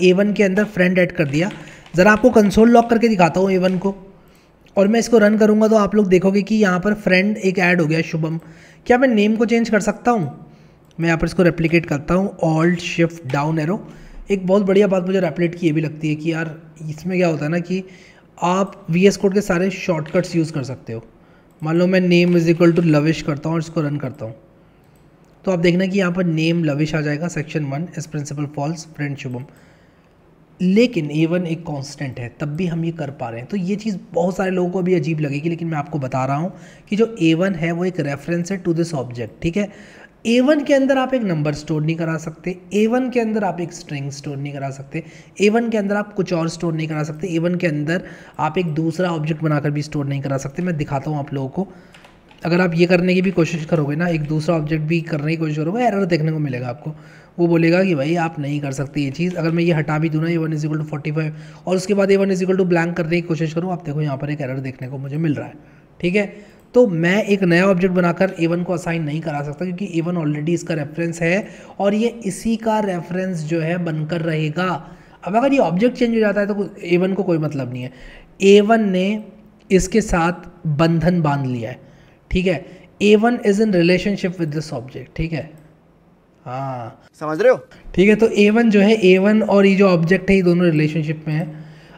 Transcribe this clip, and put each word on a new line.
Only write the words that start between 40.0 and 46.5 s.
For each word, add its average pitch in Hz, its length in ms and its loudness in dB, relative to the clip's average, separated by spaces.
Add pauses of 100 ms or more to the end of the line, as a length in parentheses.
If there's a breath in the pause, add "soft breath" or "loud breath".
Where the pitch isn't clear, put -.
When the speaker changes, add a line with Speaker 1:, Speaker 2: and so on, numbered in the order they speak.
Speaker 1:
ए 233 140 4
वन 285 240 4
के 294 100 2
अंदर 269 240 4
आप 262 160 -2
एक 254 80 0
number 156 320 -2
store 151 280 -4
नहीं 160 140 0
करा 160 220 -4
सकते, 165 380 -8 (180)
ए 214 140 4
वन 254 220 0
के 247 100 0
अंदर 220 240 -2
आप 175 180 -4
एक 170 120 -6
string 139 380 -8
store 139 260 -10
नहीं 143 160 -8
करा 139 160 -8
सकते, 147 340 -10 (380 loud breath)
ए 208 80 6
वन 233 200 0
के 220 80 -2
अंदर 202 180 -2
आप 208 180 -6
कुछ 185 200 -2
और 165 160 -2
store 165 240 -4